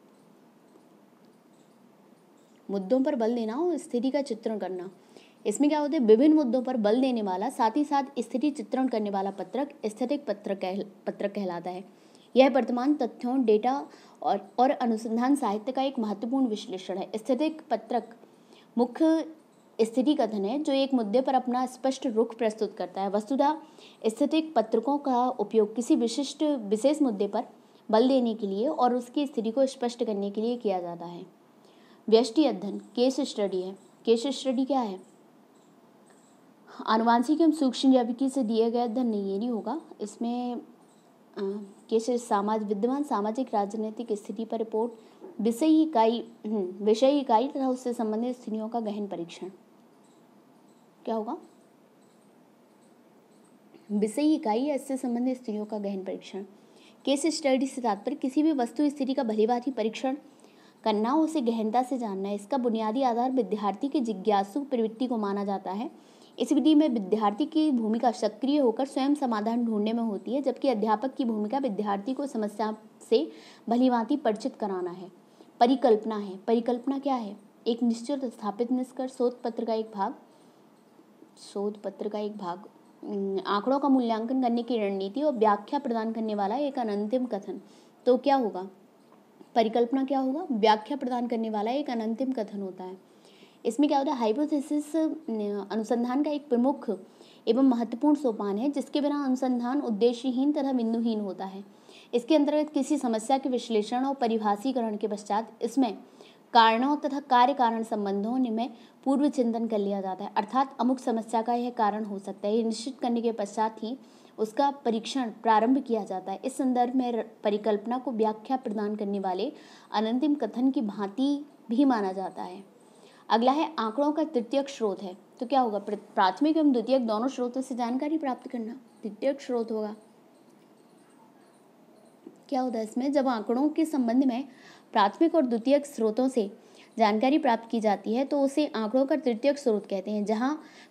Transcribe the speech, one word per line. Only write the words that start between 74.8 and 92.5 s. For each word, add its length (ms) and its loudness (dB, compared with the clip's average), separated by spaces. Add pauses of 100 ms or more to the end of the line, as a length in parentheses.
है। 200 -14 (480)
परिकल्पना 580 4
है। 200 -8
परिकल्पना 640 0
क्या 160 0
है? 220 -6 (300)
एक 160 0
निश्चित 420 0
स्थापित 460 -4
निष्कर्ष, 460 -4
शोध 240 0
पत्र 240 -6
का 80 -2
एक 220 -4
भाग, 200 -2 (1400)
शोध 280 -6
पत्र 280 -8
का 100 -6
एक 180 -8
भाग, 260 -8 (400)
उम, 440 -4
आंकड़ों 320 0
का 100 2
मूल्यांकन 520 0
करने 220 0
की 140 -2
रणनीति 440 -2
और 120 2
व्याख्या 460 2
प्रदान 320 -2
करने 240 -4
वाला 200 0
एक 240 -2
अनंतिम 460 0
कथन। 360 -6 (440)
तो 120 8
क्या 180 2
होगा? 340 -2 (840)
परिकल्पना 480 2
क्या 160 0
होगा? 320 -4
व्याख्या 460 4
प्रदान 300 -4
करने 220 -4
वाला 220 -2
एक 180 -2
अनंतिम 420 -4
कथन 300 -6